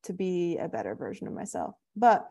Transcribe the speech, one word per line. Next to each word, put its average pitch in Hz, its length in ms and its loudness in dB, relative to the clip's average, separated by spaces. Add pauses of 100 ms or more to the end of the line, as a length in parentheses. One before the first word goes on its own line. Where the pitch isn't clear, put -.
to 196 100 -8
be 180 460 0
a 175 100 -4
better 110 280 -4
version - 320 -8
of - 40 -8
myself. - 440 -6 (200)
But 220 340 6